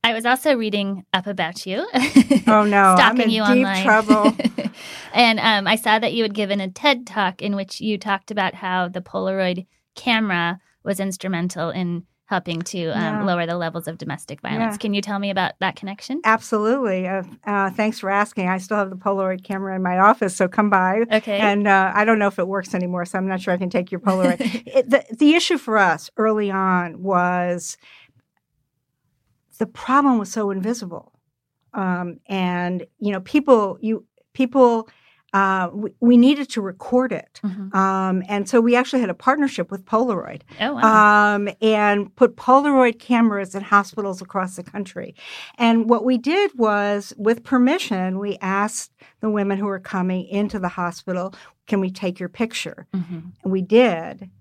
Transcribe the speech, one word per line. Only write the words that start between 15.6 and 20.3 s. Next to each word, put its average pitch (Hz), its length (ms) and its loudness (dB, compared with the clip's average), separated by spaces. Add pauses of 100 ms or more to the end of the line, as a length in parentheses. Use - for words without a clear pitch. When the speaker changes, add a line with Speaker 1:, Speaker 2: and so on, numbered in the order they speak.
Speaker 1:
connection? 202 480 -10
Speaker 2:
Absolutely. 220 840 0
Uh, 190 160 -4 (200)
uh, 196 280 0
thanks 214 280 -4
for 190 100 -4
asking. 202 400 0
I 185 100 0
still 196 180 -4
have 196 140 0
the 190 40 -12
Polaroid 190 480 -2
camera 190 320 -6
in 185 80 -4
my 180 160 0
office, 196 360 4